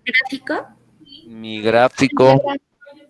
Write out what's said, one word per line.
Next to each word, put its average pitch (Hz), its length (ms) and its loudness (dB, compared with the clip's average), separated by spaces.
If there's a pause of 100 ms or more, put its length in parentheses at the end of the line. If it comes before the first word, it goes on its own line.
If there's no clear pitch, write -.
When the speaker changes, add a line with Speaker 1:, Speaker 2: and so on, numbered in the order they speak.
Speaker 1:
¿Gráfico? - 500 -6 (760)
Speaker 2:
Mi 113 320 -12
gráfico. 127 840 2 (680)